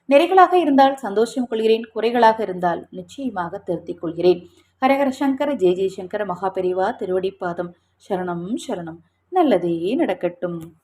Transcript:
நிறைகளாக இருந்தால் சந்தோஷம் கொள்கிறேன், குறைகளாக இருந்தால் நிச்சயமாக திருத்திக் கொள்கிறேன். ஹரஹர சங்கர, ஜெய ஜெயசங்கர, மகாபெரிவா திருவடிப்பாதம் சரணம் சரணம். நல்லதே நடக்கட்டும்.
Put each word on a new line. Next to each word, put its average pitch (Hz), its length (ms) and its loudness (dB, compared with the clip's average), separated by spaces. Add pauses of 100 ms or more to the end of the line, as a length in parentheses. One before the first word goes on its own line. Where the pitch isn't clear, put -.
நிறைகளாக 349 440 6
இருந்தால் 277 420 4
சந்தோஷம் 233 520 -2
கொள்கிறேன், 220 460 0
குறைகளாக 226 500 2
இருந்தால் 180 480 -4
நிச்சயமாக 185 680 -8
திருத்திக் 170 440 -8
கொள்கிறேன். 170 460 0 (380)
ஹரஹர 277 240 2
சங்கர, 277 460 -2
ஜெய 185 180 4
ஜெயசங்கர, 190 520 -6
மகாபெரிவா 185 760 -2
திருவடிப்பாதம் 180 680 -4 (400)
சரணம் 180 460 -4 (120)
சரணம். 170 300 -8 (320)
நல்லதே 190 680 0
நடக்கட்டும். 180 760 -4 (100)